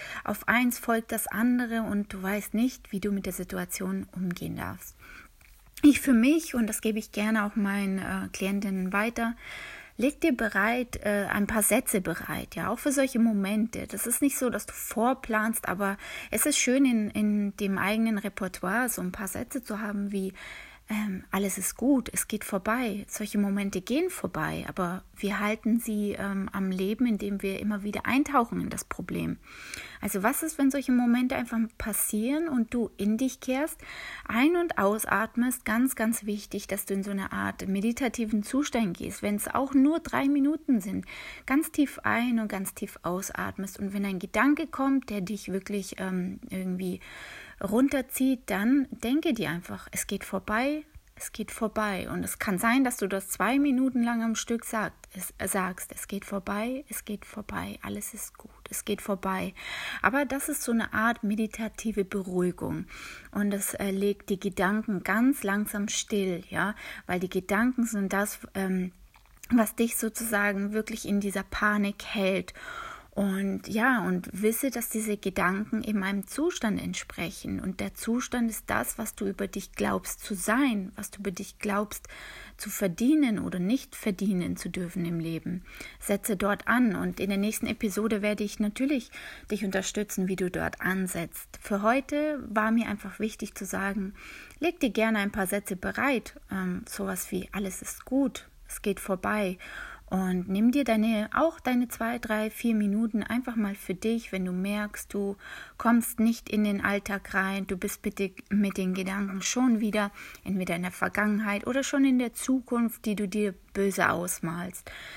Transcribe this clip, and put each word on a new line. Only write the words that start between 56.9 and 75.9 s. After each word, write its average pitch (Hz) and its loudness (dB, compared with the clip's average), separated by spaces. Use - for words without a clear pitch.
geht 208 -8
vorbei, 202 -8
alles 202 -8
ist - -14
gut, - -20
es - -8
geht 202 -2
vorbei. 190 -2
Aber 269 4
das 269 -2
ist 294 -4
so 240 0
eine 226 0
Art 226 2
meditative 214 -2
Beruhigung. 180 -2
Und 202 2
es, 202 -2
äh, 196 -2
legt 196 0
die 190 -2
Gedanken 202 0
ganz 240 4
langsam 208 0
still, 190 0
ja, 185 0
weil 180 -2
die 180 -2
Gedanken 214 2
sind 202 0
das, 202 0
ähm, 185 0
was 226 6
dich 233 0
sozusagen 208 0
wirklich 220 -4
in 202 2
dieser 196 0
Panik 208 2
hält. 190 0
Und 196 0
ja, 226 2
und 180 0
wisse, 220 2
dass 233 -4
diese 220 -2
Gedanken 196 0
eben 214 0